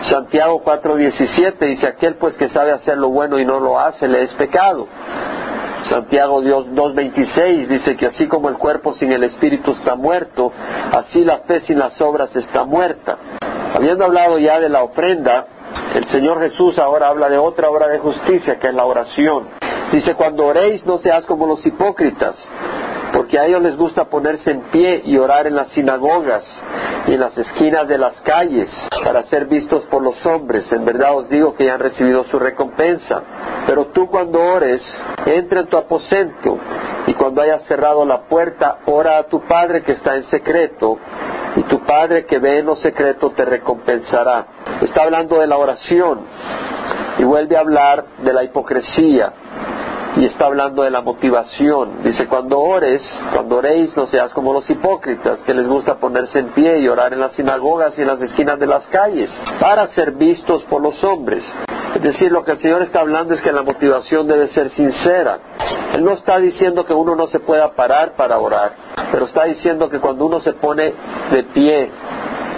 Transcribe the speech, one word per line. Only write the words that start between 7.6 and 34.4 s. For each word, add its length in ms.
dice 280
que 100
así 200
como 220
el 80
cuerpo 380
sin 180
el 100
espíritu 500
está 220
muerto, 580
así 320
la 140
fe 220
sin 180
las 220
obras 340
está 300
muerta. 520
Habiendo 300
hablado 340
ya 200
de 100
la 140
ofrenda, 640
el 120
Señor 340
Jesús 380
ahora 300
habla 200
de 80
otra 320
obra 200
de 100
justicia, 600
que 100
es 60
la 100
oración. 640
Dice, 220
"Cuando 320
oréis, 400
no 120
seas 280
como 200
los 200
hipócritas, 680
porque 260
a 80
ellos 160
les 140
gusta 300
ponerse 440
en 120
pie 320
y 140
orar 280
en 80
las 140
sinagogas 720
y 80
en 60
las 160
esquinas 500
de 120
las 240
calles 460
para 200
ser 200
vistos 400
por 180
los 220
hombres. 480
En 120
verdad 300
os 140
digo 260
que 120
ya 80
han 60
recibido 440
su 140
recompensa. 840
Pero 200
tú 220
cuando 320